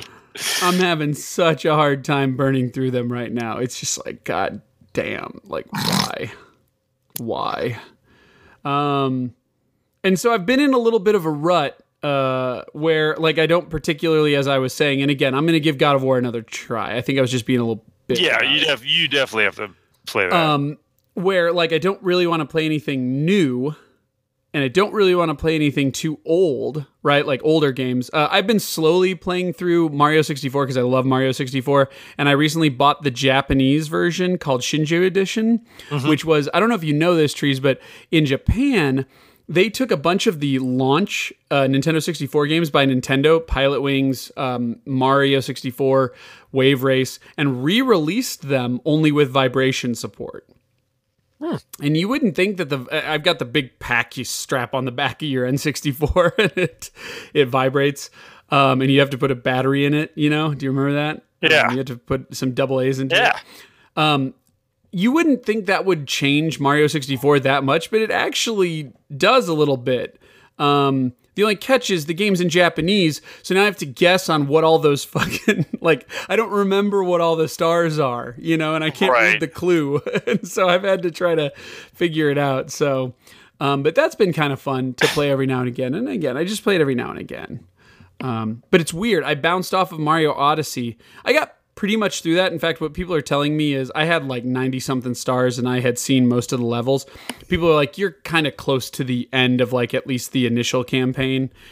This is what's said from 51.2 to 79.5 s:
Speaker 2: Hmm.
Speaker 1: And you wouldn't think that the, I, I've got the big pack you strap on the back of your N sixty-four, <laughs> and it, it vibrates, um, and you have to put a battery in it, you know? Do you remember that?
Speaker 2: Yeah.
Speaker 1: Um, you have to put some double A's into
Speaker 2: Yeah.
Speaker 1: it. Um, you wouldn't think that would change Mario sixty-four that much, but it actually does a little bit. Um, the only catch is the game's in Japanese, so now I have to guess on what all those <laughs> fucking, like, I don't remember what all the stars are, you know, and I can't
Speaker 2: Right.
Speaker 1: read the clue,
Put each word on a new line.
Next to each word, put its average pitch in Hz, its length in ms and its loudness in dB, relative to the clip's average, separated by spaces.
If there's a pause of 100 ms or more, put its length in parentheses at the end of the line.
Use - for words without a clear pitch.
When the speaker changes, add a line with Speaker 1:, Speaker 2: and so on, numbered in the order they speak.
Speaker 2:
Hmm. 330 120 -4 (260)
Speaker 1:
And 147 160 0
you 180 100 0
wouldn't 254 280 -2
think 190 220 0
that 165 120 -6
the, 131 220 -6
I, 147 240 -2
I've 151 80 -4
got 175 160 0
the 143 60 -6
big 127 340 -4
pack - 360 -2
you 127 80 -6
strap - 520 -4
on 127 100 -2
the 127 60 -4
back 127 320 -4
of 156 40 -4
your 127 180 -2
N 131 120 -2
sixty-four, 151 800 0
<laughs> - 20 -2
and 208 180 2
it, - 360 -6 (420)
it 147 120 4
vibrates, 135 640 0 (420)
um, 131 300 4
and 131 100 2
you 135 80 6
have 139 100 4
to 139 80 -4
put 139 140 0
a 127 40 -2
battery 131 500 0
in 143 100 2
it, 156 200 -2
you 147 140 0
know? 151 240 0
Do 135 120 -6
you 131 60 -2
remember 139 220 0
that? 147 300 -4 (180)
Speaker 2:
Yeah. 156 220 4
Speaker 1:
Um, 120 80 0
you 127 60 -2
have 131 100 -4
to 120 100 -10
put 131 380 -6
some 131 180 -4
double 131 260 0
A's 131 200 0
into 135 160 -2
Speaker 2:
Yeah. 226 200 2
Speaker 1:
it. - 640 -12
Um, 143 360 0 (580)
you 202 200 2
wouldn't 320 300 2
think 214 220 -2
that 180 200 0
would 165 220 0
change 143 520 0
Mario 143 260 4
sixty-four 139 540 0
that 135 240 2
much, 135 260 0
but 220 120 2
it 220 100 -2
actually 180 800 -2 (240)
does 202 320 4
a 170 80 -2
little 147 220 2
bit. 123 420 -4 (400)
Um, 139 540 2 (220)
the 196 80 0
only 214 120 2
catch 254 340 0
is 165 180 -2
the 175 60 -4
game's 190 280 0
in 180 80 2
Japanese, 170 720 2 (200)
so - 140 -2
now 190 60 4
I 202 40 4
have 208 120 0
to 170 80 -8
guess 180 420 2
on 151 200 0
what 156 180 4
all 160 140 6
those 147 260 2
<laughs> - 0 -
fucking, - 600 -2 (140)
like, 156 300 0 (180)
I 190 80 -2
don't 214 160 0
remember 202 540 0
what 175 160 2
all 165 160 2
the 160 100 0
stars 165 520 0
are, 123 380 -4
you 160 200 0
know, 156 180 -2
and 156 80 -2
I 156 60 -2
can't 156 240 2
Speaker 2:
Right. 110 180 4
Speaker 1:
read 107 80 0
the 160 80 -4
clue, 156 540 0 (120)